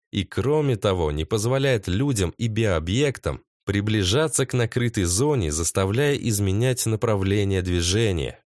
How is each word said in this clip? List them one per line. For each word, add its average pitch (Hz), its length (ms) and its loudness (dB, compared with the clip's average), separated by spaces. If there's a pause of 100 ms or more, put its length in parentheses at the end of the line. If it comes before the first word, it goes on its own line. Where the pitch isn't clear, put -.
и, 98 140 -2
кроме 143 540 0
того, 92 340 0
не 78 140 -2
позволяют 123 640 0
людям 101 480 0
и 120 100 -4
биообъектам 104 920 -2 (240)
приближаться 107 800 2
к - 80 -6
накрытой 120 500 0
зоне, 95 480 2
заставляя 98 640 0
изменять 107 680 0
направление 101 760 0
движения. 87 760 0 (160)